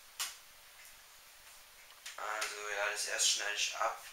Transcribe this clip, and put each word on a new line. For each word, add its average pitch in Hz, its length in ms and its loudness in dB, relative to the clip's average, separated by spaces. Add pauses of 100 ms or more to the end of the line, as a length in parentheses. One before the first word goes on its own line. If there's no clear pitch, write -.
(2250)
Also 104 520 0
ja, 104 200 4
das 104 160 0
erste 110 240 6
schneide 104 240 4
ich - 220 2
ab, 113 380 2